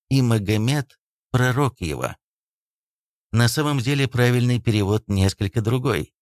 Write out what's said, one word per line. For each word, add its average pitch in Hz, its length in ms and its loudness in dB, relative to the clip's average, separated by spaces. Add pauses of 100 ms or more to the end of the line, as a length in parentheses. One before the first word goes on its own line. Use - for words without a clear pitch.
и 135 140 2
Магомед – 113 760 0 (360)
пророк 127 480 0
его». 67 340 -6 (1160)
На 117 160 2
самом 147 320 0
деле 135 280 0
правильный 123 520 0
перевод 104 480 0
несколько 98 520 0
другой. 113 600 -2